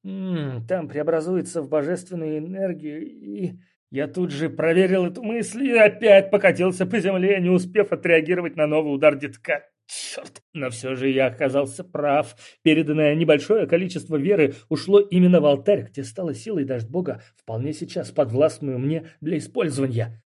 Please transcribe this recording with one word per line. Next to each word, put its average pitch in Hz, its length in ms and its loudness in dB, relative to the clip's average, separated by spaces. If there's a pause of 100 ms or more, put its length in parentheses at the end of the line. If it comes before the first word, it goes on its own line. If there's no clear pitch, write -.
М, 175 640 -6
там 165 220 -4
преобразуется 160 720 -2
в 135 80 -10
божественную 156 680 -4
энергию, 160 640 -8
и... 202 580 -10 (320)
я 135 180 -4
тут 180 220 -4
же 147 180 -4
проверил 180 560 2
эту 180 180 -8
мысль 233 440 -4
и 240 100 2
опять 208 520 6
покатился 185 560 2
по 196 140 -2
земле, 190 400 0
не 175 100 2
успев 185 440 2
отреагировать 170 640 0
на 151 100 2
новый 151 260 0
удар 143 220 4
детка. 143 480 -6 (220)
Чёрт! - 560 -14 (120)
Но 135 160 -6
всё 127 260 -8
же 131 120 -2
я 131 200 2
оказался 135 580 -2
прав. 147 500 -2 (260)
Переданное 151 540 2
небольшое 160 520 2
количество 170 500 -2
веры 156 360 2 (140)
ушло 190 320 2
именно 180 400 4
в 147 60 2
алтарь, 135 440 2
где 139 140 -12
стало 160 300 -8
силой 185 320 -6
Дождь 117 240 -8
Бога, 143 320 -6 (160)
вполне 120 340 -8
сейчас 151 400 -10
подвластную 135 680 -2
мне 156 260 -4 (160)
для 160 160 -6
использования. 135 840 -4 (120)